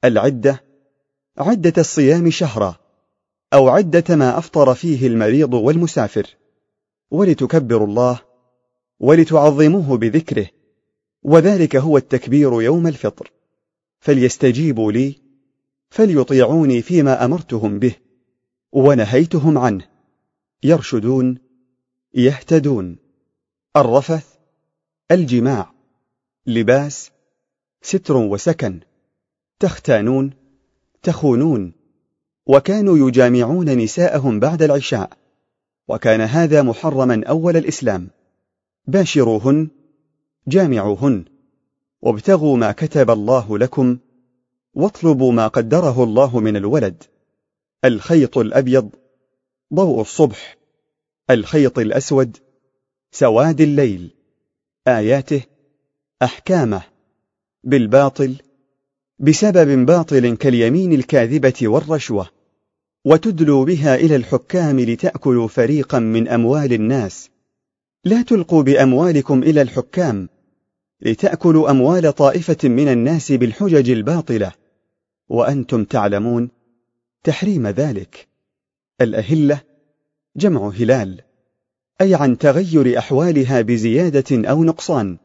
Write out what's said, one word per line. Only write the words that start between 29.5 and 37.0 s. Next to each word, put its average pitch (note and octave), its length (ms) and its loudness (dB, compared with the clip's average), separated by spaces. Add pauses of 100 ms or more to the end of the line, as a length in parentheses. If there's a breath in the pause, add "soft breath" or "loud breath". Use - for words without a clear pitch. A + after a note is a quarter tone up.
تختانون، C3+ 720 -2 (720)
تخونون، C3+ 680 -2 (720)
وكانوا E3 640 4
يجامعون B2+ 680 2
نساءهم C3 640 -2
بعد D#3 220 0
العشاء، C#3 480 -2 (800)
وكان A2 320 0
هذا D3 420 2
محرما B2+ 640 -2